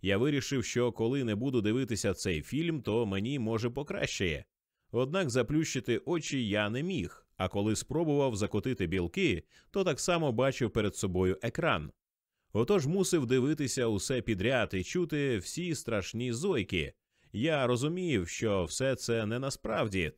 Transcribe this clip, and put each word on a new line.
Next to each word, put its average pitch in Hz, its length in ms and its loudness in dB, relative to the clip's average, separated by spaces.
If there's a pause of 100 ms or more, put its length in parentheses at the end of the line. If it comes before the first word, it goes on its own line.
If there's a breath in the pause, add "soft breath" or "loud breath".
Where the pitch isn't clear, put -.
Я 98 160 2
вирішив, 135 460 0
що 120 280 0
коли 127 320 0
не 110 100 0
буду 123 260 0
дивитися 107 540 0
цей 82 280 -2
фільм, 160 400 -2
то 110 240 0
мені, 101 320 -2
може, 113 320 0
покращає. 123 760 -2 (460)
Однак 139 400 0
заплющити 123 680 0
очі 139 500 -2
я 104 220 2
не 123 120 -2
міг, 165 440 -4 (100)
а 92 120 0
коли 104 280 0
спробував 143 600 0
закотити 104 500 0
білки, 90 560 0 (280 soft breath)
то 196 140 0
так 151 160 0
само 165 320 2
бачив 127 380 2
перед 104 260 0
собою 92 460 2
екран. 117 480 0 (600)
Отож 131 340 4
мусив 170 400 2
дивитися 131 600 2
усе 113 360 0
підряд 110 520 0
і 92 100 0
чути 147 540 0
всі 165 360 -4
страшні 113 580 -4
зойки. 113 600 -2 (400 soft breath)
Я 139 340 0
розумів, 131 600 0
що 98 360 0
все 131 320 -2
це 117 300 -2
не 113 120 -4
насправді, 131 800 -2